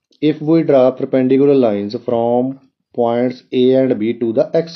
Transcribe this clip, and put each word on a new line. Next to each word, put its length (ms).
if 120
we 260
draw 340
perpendicular 580
lines 420
from 560
points 400
A 100
and 100
B 220
to 200
the 120
x 200